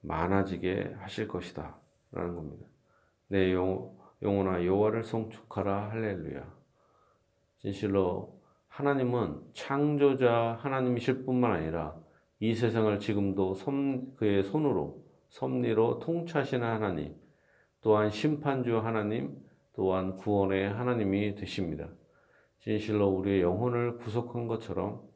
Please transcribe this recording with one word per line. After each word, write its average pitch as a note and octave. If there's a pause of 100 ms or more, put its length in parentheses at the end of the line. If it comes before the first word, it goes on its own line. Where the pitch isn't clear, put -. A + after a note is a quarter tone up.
많아지게 F#2
하실 -
것이다 - (340)
라는 F2
겁니다. D#2 (600)
"내 F#2+
영-, F#2 (300)
영혼아, F#2+
여호와를 G#2+
송축하라. G#2
할렐루야." F2+ (1040)
진실로 G2 (280)
하나님은 B2 (120)
창조자 C3+
하나님이실 C3
뿐만 B2
아니라 D#2+ (400)
이 A2
세상을 A2
지금도 G2
섭-, C#3
그의 G2+
손으로 A2+ (240)
섭리로 A#2+
통치하시는 D#3
하나님, F#2+ (680)
또한 G#2+
심판주 C3+
하나님, A2 (360)
또한 F#2
구원의 G2
하나님이 G#2
되십니다. E2 (680)
진실로 G#2
우리의 F#2+
영혼을 A#2+
구속한 A#2
것처럼, A2 (140)